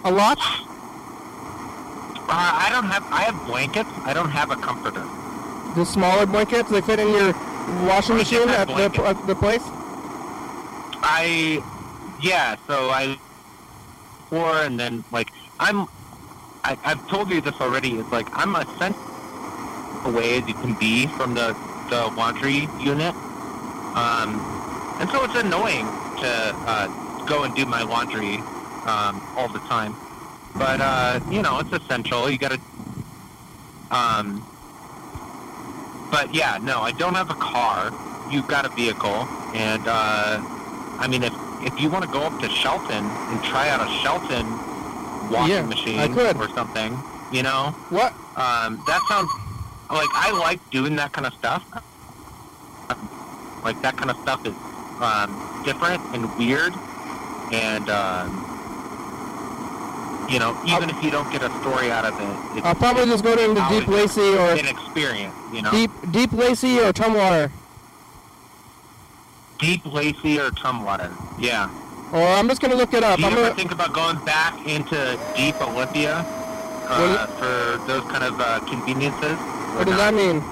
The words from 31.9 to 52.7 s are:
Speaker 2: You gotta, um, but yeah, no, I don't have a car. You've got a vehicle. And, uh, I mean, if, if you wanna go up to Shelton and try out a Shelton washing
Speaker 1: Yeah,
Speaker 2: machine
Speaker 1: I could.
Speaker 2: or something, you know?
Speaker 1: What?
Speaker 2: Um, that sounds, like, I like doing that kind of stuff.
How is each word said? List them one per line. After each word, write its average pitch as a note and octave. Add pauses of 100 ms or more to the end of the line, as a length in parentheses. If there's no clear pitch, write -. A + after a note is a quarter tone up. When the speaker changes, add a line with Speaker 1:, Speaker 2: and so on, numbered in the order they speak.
Speaker 2:
You C#3
gotta, C3 (1300)
um, A2 (1700)
but D3
yeah, C#3+
no, B2
I A2+
don't F3
have F#3
a D3+
car. A2 (380)
You've C#3
got C#3
a -
vehicle. G#2+ (260)
And, A2
uh, G#2+ (560)
I B2
mean, B2+
if, A#2 (300)
if -
you D3+
wanna F3
go C#3
up D#3
to A2+
Shelton B2+
and A2+
try C3+
out C3
a - (120)
Shelton C#3 (840)
washing B2+
Speaker 1:
Yeah, F3
Speaker 2:
machine A2+
Speaker 1:
I D3
could. D#3+
Speaker 2:
or G#2+
something, A2+ (340)
you B2+
know? C#3 (200)
Speaker 1:
What? G#3+ (240)
Speaker 2:
Um, A#2
that F3
sounds, G3 (580)
like, D3+
I G3
like F3 (120)
doing C#3+
that C#3+
kind C#3+
of B2
stuff. C3+ (2000)